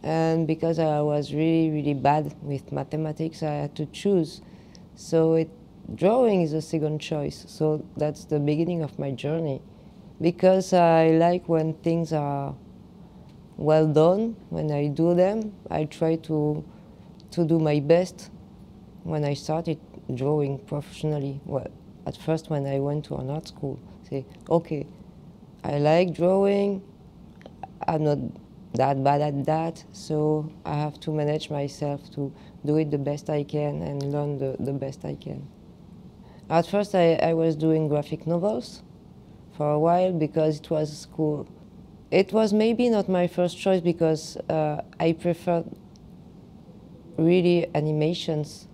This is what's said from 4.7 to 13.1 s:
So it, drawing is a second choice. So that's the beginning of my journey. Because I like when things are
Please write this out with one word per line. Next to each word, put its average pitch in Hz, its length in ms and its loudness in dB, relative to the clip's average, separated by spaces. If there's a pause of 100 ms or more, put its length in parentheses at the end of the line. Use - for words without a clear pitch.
So 160 400 2
it, 160 140 0 (460)
drawing 214 460 4
is 156 120 0
a 156 80 -2
second 151 380 -2
choice. 147 480 -6
So 156 380 -2 (100)
that's 147 300 -4
the 151 140 0
beginning 160 440 0
of - 160 -10
my 143 120 -4
journey. 143 500 -4 (580)
Because 185 540 2
I 165 380 6
like 170 360 4
when 160 280 0
things 165 380 -2
are 143 420 -4 (1000)